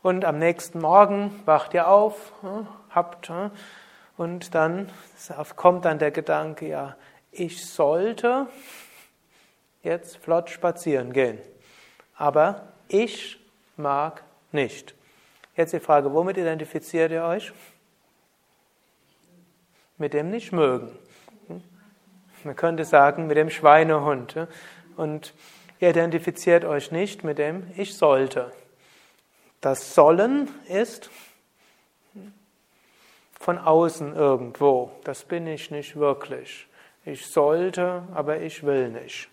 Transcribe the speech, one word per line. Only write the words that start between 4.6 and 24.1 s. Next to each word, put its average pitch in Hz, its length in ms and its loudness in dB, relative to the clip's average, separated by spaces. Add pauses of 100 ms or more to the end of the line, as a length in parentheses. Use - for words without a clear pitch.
kommt 180 280 4
dann 160 140 0
der 151 140 0
Gedanke, 156 540 -4
ja, 139 300 -10 (340)
ich - 360 -10
sollte 220 800 0 (1400)
jetzt 170 340 -6
flott 170 320 0
spazieren 143 640 -4
gehen, 123 260 0 (760)
aber 151 520 0 (200)
ich - 500 -4 (380)
mag 147 460 -4 (300)
nicht. - 420 -4 (600)
Jetzt 165 160 0
die 165 80 -4
Frage, 143 340 2
womit 180 240 0
identifiziert 160 720 -4
ihr 165 140 -4
euch? 180 280 -6 (2500)
Mit 147 160 -6
dem 151 160 -4
Nicht-Mögen. 151 680 -2 (520)
Hm? 175 140 -16 (840)
Man 143 120 -10
könnte 165 280 -2
sagen, 147 420 6
mit 147 100 0
dem 156 140 2
Schweinehund. 151 840 4